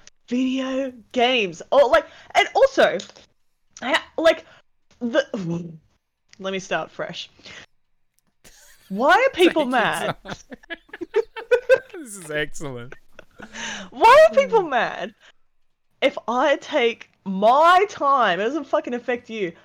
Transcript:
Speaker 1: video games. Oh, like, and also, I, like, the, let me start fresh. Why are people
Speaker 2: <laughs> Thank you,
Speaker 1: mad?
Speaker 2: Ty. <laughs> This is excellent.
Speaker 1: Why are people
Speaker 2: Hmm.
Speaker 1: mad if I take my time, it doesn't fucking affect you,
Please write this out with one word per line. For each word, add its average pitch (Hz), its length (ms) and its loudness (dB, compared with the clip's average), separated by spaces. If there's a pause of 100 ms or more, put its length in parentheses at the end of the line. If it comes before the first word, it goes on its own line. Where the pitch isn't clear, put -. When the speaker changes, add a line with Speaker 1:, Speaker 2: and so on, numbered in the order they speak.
(280)
Speaker 1:
video 262 640 -4 (200)
games. 233 480 -2 (120)
Oh, 277 160 4
like, 302 180 2 (280)
and - 200 2
also, 262 420 2 (840)
I, 262 180 -2 (160)
like, 320 300 0 (540)
the, 175 720 -6 (680)
let 190 140 -10
me 190 60 -6
start 185 320 -8
fresh. - 380 -14 (1600)
Why 233 240 0
are 494 240 2
people 330 260 2
Speaker 2:
<laughs> 269 40 -2
Thank - 0 -
you, 247 60 -8
Speaker 1:
mad? 180 520 -2
Speaker 2:
Ty. 285 160 -14
<laughs> - 40 -20 (1500)
This 262 220 -16
is 165 160 -18
excellent. 143 640 -8 (960)
Speaker 1:
Why 480 380 8
are 640 60 0
people 466 280 2
Speaker 2:
Hmm. 320 80 -6
Speaker 1:
mad 214 440 -4 (840)
if - 260 0
I 269 300 0
take 233 540 -4 (140)
my 277 640 4
time, 254 520 0
it 202 40 -2
doesn't 277 200 -4
fucking 302 300 -4
affect 240 360 -8
you, 214 220 -6 (120)